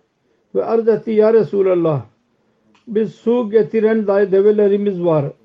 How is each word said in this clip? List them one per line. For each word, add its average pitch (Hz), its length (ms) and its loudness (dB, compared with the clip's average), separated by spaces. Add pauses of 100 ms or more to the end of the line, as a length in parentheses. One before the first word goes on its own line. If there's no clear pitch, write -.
(540)
ve 190 100 -4
arz 220 240 -2
etti, 214 220 -2
"Ya 214 220 2
Resulallah, 180 680 0 (880)
biz 214 260 -4
su 233 360 -2
getiren 220 560 0
day-, 196 260 0
develerimiz 202 720 0
var. 156 280 -2 (120)